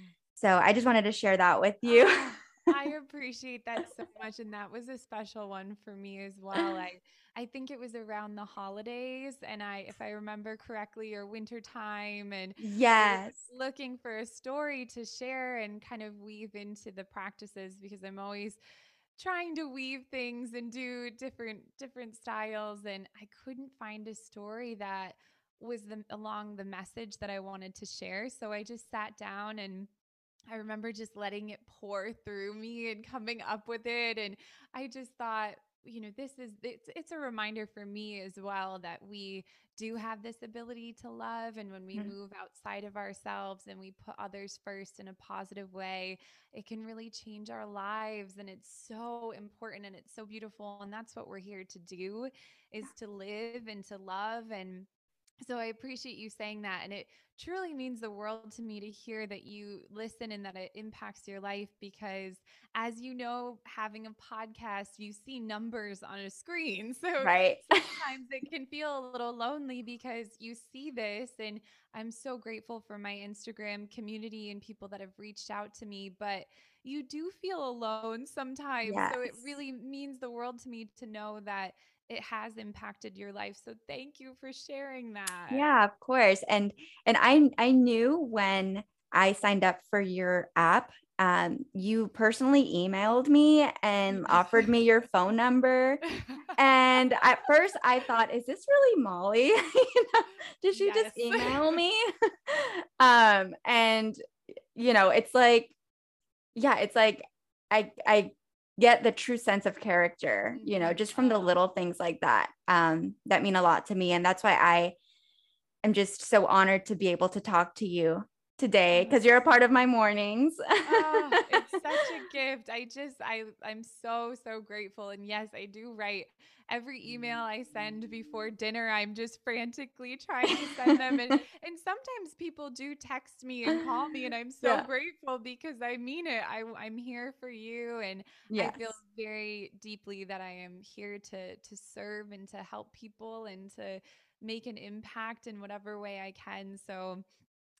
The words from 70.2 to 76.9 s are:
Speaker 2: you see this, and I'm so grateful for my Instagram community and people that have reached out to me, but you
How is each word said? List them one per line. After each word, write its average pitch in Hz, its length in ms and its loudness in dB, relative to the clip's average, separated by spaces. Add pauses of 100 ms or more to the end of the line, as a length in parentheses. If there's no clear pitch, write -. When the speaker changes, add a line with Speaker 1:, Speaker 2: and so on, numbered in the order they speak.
Speaker 2:
you 233 160 -16
see 269 340 -16
this, 226 500 -8
and 214 200 -10 (340)
I'm 220 180 -12
so 254 280 -12
grateful 226 400 -14
for 208 180 -18
my 202 160 -12
Instagram 208 800 -14
community 214 580 -12
and 202 120 -14
people 202 260 -18
that 196 140 -14
have 190 180 -18
reached 208 320 -16
out 208 240 -10
to 226 100 -18
me, 196 240 -14
but 196 380 -8 (360)
you 277 200 -10